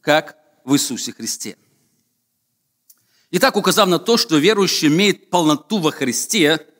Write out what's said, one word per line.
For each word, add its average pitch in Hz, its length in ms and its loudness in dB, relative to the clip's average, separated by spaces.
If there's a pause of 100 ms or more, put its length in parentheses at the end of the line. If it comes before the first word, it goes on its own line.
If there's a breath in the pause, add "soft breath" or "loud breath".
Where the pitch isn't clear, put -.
как 151 380 -2 (260)
в 131 100 0
Иисусе 120 380 -4
Христе. - 460 -12 (1700)
Итак, 180 260 0
указав 196 320 2
на 170 100 2
то, 233 180 0
что 160 220 0
верующий 180 500 0
имеет 180 400 0
полноту 165 500 0
во 160 120 0
Христе 151 760 -2 (140)